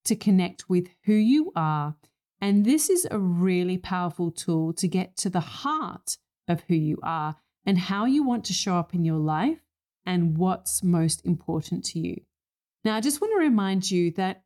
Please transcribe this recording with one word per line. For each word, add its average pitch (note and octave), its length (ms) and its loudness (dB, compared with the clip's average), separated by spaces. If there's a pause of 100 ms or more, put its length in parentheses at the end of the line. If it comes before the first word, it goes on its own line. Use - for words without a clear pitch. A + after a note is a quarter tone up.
to G#3+ 120 0
connect F#3 540 2
with F3+ 180 0 (160)
who G#3 80 2
you B3+ 420 4
are. D3+ 420 -2 (440)
And G3+ 240 4
this D4+ 240 2
is F4+ 220 2
a G#3+ 80 -4
really F3+ 580 2
powerful F3+ 540 -4
tool D#3+ 440 -2
to F#3 140 -2
get F3+ 300 -4
to G3 120 -4
the F#3 100 -2
heart - 760 -6 (320)
of E3+ 200 0
who F3 60 2
you D3+ 280 0
are D#3 340 -4 (280)
and F#3+ 140 2
how G3+ 260 -2
you C#4 180 2
want A#3+ 240 -2
to F#3+ 60 -6
show F3+ 240 -2
up E3+ 180 -4
in E3+ 100 0
your D#3+ 140 2
life D#3+ 400 0 (460)
and F3 340 2
what's - 460 -2
most E3 400 2
important E3 600 -4
to - 140 -8
you. F3 220 -6 (640)
Now, A3 100 0
I A3 60 -2
just C#4+ 200 -2
want A4 120 -2
to G#4 60 2
remind G3 520 2
you F3 220 0
that F#3+ 340 -4